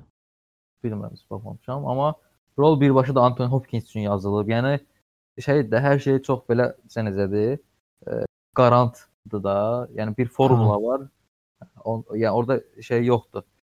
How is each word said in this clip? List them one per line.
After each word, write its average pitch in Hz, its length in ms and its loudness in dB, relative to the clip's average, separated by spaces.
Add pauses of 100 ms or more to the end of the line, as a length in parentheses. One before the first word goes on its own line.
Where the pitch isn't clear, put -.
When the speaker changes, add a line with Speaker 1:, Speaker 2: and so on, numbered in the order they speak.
(840)
Speaker 1:
Bilmirəm, 107 280 -8
heç - 180 -20
baxmamışam, 110 560 -12
amma 135 260 -2 (460)
rol 147 220 4
birbaşa 135 340 4
da 131 80 4
Anthony 123 260 2
Hopkins 123 360 -4
üçün - 160 -10
yazılıb. 101 480 -2
Yəni 127 300 0 (600)
şey 139 320 0
də, 113 120 2
hər 139 180 4
şey 135 220 0
çox 131 240 -4
belə, 120 240 0 (180)
sən 110 220 -6
necədir? 104 480 -2 (480)
Ə, - 160 -6 (340)
qarantdır 120 840 0
da. 98 140 -2 (400)
Yəni 107 200 -6
bir 123 120 -2
formula 117 500 4
Speaker 2:
Ha. 104 40 -4
Speaker 1:
var. 131 200 -2 (800)
On-, 113 300 -8
yəni 110 160 0
orada 117 300 0 (180)
şey 120 260 -2
yoxdur. 117 380 -2 (280)